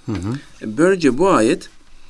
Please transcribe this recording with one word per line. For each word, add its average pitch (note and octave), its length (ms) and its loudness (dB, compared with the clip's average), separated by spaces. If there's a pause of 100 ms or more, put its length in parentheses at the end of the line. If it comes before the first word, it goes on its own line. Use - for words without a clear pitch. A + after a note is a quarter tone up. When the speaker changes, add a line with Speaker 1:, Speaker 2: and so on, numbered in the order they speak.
Speaker 1:
Hı A2+ 60 -4
hı. G2+ 40 -2 (460)
Speaker 2:
E, G#2+ 140 -8
böylece D#3+ 420 2
bu F#3 120 2
ayet C3+ 400 2 (400)